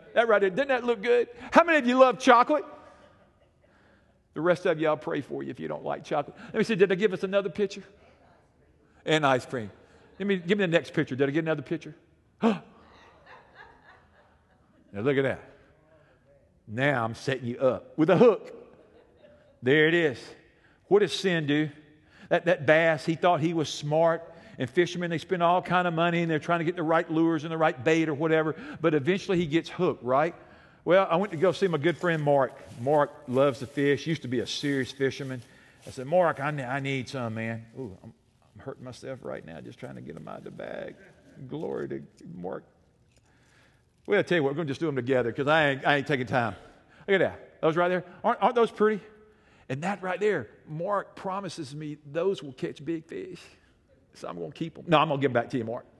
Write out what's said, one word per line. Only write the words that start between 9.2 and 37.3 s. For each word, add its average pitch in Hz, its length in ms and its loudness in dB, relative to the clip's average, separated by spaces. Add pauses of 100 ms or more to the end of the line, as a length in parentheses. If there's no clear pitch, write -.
ice 131 180 2
cream. 110 260 -8 (480)
Let 196 100 -4
me, 196 80 2
give 180 200 0
me 202 80 2
the 180 40 0
next 160 240 0
picture. 135 240 -2
Did 135 120 2
I 139 40 -4
get 160 120 -2
another 160 180 -4
picture? 156 380 -10
<gasps> - 40 -20 (3000)
Now 101 100 -8
look 135 140 0
at 139 60 2
that. 123 180 -2 (1300)
Now 123 380 0
I'm 113 100 -4
setting 131 320 -6
you 120 120 -6
up 127 380 0
with 156 140 4
a 180 60 8
hook. 208 360 6 (1120)
There 151 240 6
it 160 80 2
is. 160 240 0 (720)
What 190 100 6
does 190 140 2
sin 170 340 -2
do? 147 220 2 (600)
That, 170 180 0
that 170 200 2
bass, 160 400 4
he 165 80 0
thought 175 260 2
he 165 140 0
was 160 140 -2
smart. 165 640 0 (240)
And 127 100 -4
fishermen, 175 420 0
they 165 80 -4
spend 175 260 -2
all 175 180 4
kind 180 240 0
of 170 80 -2
money 170 280 2
and 165 80 -2
they're 151 100 0
trying 170 180 0
to 165 60 -2
get 175 100 -2
the 180 80 -6
right 165 260 2
lures 165 360 2
and 165 80 -6
the 160 40 -6
right 156 280 0
bait 160 240 4
or 151 60 -2
whatever. 156 420 2 (240)
But 160 140 2
eventually 175 440 0
he 175 80 0
gets 156 220 0
hooked, 170 340 -2
right? 139 320 2 (500)
Well, 185 240 4
I 165 80 2
went 202 140 0
to 170 80 -8
go 175 140 4
see 196 160 0
my 165 100 0
good 160 180 0
friend 165 240 0
Mark. 143 320 2 (280)
Mark 143 320 2 (160)
loves 131 320 2
to 123 60 -8
fish, 143 420 0
used 160 140 -4
to 127 60 -10
be 120 120 -2
a 95 60 -4
serious 139 440 -4
fisherman. 131 500 -6 (460)
I - 40 -18
said, 127 160 -12
"Mark, 156 340 2
I 143 100 -2
ne-, 143 140 -6
I 131 160 -4
need 135 280 -4
some, 117 260 -6